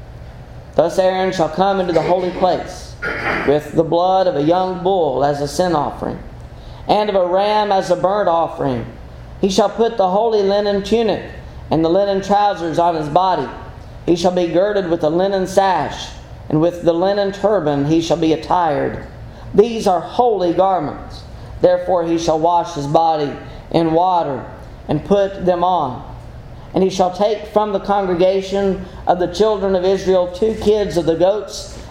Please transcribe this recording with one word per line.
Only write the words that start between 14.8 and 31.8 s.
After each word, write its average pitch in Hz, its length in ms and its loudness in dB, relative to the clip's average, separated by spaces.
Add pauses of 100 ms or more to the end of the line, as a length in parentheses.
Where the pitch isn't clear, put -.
with 170 140 0
a 151 60 2
linen 190 380 0
sash, 185 640 0 (380)
and 151 120 2
with 175 220 0
the 165 100 -2
linen 196 380 0
turban 151 540 0
he 165 160 2
shall 151 160 0
be 160 160 2
attired. 143 760 -2 (460)
These 226 320 4
are 180 140 4
holy 185 540 0
garments. 175 680 0 (360)
Therefore 180 460 2
he 165 120 0
shall 160 220 0
wash 170 340 2
his 143 140 -4
body 156 440 2 (400)
in 165 200 2
water 165 580 2 (380)
and 147 160 -2
put 196 420 2
them 180 180 2
on. 147 540 -2 (560)
And 180 100 2
he 190 60 4
shall 185 240 0
take 208 340 0
from 208 260 0
the 190 80 0
congregation 190 1040 0 (200)
of 180 140 2
the 175 80 0
children 196 480 2
of 180 80 0
Israel 185 480 2
two 220 240 0
kids 208 400 2
of 170 100 0
the 165 100 2
goats 190 640 0 (140)